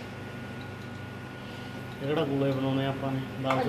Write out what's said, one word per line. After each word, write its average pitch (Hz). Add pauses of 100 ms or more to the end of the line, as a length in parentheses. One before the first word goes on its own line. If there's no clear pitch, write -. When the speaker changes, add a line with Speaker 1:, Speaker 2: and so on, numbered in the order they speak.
(2000)
Speaker 1:
ਕਿਹੜਾ 151
ਗੋਲੇ 139
ਬਣਾਉਣੇ 135
ਆ 139
ਆਪਾਂ 135
ਨੇ, 135 (240)
ਦਾਲ -
Speaker 2:
ਅਜੇ -
Speaker 1:
ਚ -